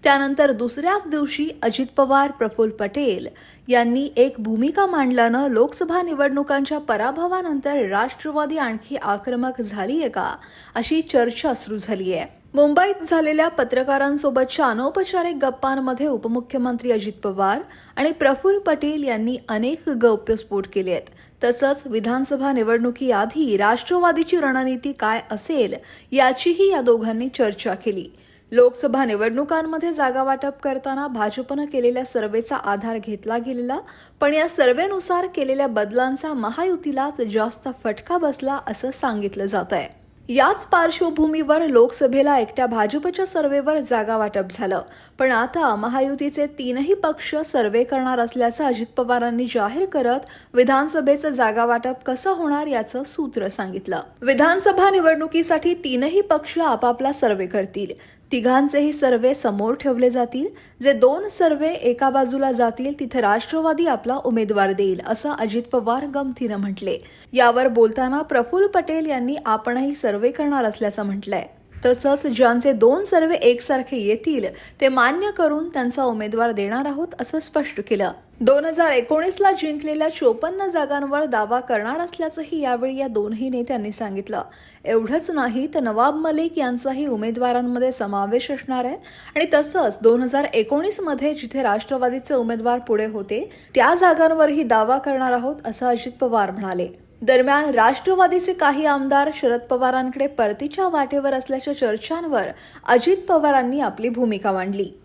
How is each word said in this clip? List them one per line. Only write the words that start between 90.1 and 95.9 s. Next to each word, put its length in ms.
हजार 220
एकोणीसमध्ये 800
जिथे 280
राष्ट्रवादीचे 720
उमेदवार 440
पुढे 280
होते, 440
त्या 200
जागांवरही 680
दावा 360
करणार 340
आहोत, 320
असं 220
अजित 260